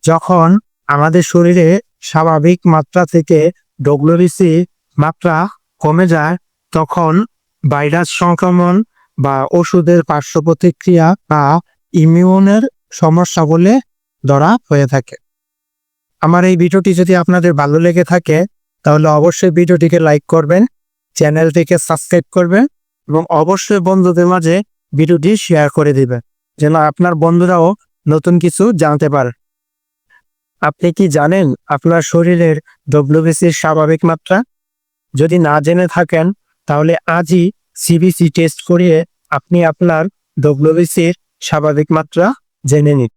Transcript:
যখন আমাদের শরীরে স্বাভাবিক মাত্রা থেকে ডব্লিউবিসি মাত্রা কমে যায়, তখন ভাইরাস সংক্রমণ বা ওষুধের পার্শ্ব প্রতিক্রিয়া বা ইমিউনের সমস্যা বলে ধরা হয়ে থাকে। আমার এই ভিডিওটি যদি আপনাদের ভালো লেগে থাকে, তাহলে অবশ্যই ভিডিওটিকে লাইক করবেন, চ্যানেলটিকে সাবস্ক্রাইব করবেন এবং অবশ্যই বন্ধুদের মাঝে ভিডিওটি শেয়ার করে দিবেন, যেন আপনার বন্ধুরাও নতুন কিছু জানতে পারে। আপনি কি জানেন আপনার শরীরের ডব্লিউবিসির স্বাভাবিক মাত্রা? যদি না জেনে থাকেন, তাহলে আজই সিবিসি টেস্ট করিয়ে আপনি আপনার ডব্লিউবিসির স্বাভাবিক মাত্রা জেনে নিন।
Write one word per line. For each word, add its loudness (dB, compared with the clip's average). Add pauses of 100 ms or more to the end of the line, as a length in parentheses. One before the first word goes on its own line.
যখন 0 (460)
আমাদের 0
শরীরে 2 (400)
স্বাভাবিক 0 (160)
মাত্রা -2 (100)
থেকে 0 (420)
ডব্লিউবিসি 0 (440)
মাত্রা -2 (440)
কমে 0
যায়, -2 (380)
তখন -2 (520)
ভাইরাস -2 (120)
সংক্রমণ 0 (440)
বা -2 (220)
ওষুধের 2
পার্শ্ব -6 (100)
প্রতিক্রিয়া 0 (240)
বা 0 (500)
ইমিউনের 2 (380)
সমস্যা 0 (100)
বলে 2 (520)
ধরা 2 (180)
হয়ে 0
থাকে। -6 (1040)
আমার 2
এই 0
ভিডিওটি 0 (100)
যদি 2 (100)
আপনাদের 0
ভালো 0
লেগে 0
থাকে, -2 (460)
তাহলে 2 (120)
অবশ্যই 0
ভিডিওটিকে 2
লাইক 0 (100)
করবেন, 2 (540)
চ্যানেলটিকে 0 (120)
সাবস্ক্রাইব -2 (100)
করবেন 2 (440)
এবং -2 (180)
অবশ্যই -2
বন্ধুদের 2
মাঝে 0 (360)
ভিডিওটি 0 (140)
শেয়ার 0
করে 0
দিবেন, -2 (380)
যেন 0 (160)
আপনার -2 (100)
বন্ধুরাও 2 (380)
নতুন 0
কিছু -2 (180)
জানতে 0
পারে। -2 (1300)
আপনি -4
কি 2
জানেন 0 (280)
আপনার 0 (100)
শরীরের 0 (360)
ডব্লিউবিসির 0
স্বাভাবিক -2 (100)
মাত্রা? -4 (760)
যদি 0 (100)
না 0
জেনে 0 (100)
থাকেন, -2 (420)
তাহলে 0 (220)
আজই 0 (380)
সিবিসি 0 (100)
টেস্ট -2 (100)
করিয়ে 2 (380)
আপনি -2
আপনার 0 (420)
ডব্লিউবিসির 0 (320)
স্বাভাবিক -2
মাত্রা -2 (440)
জেনে 2
নিন। -4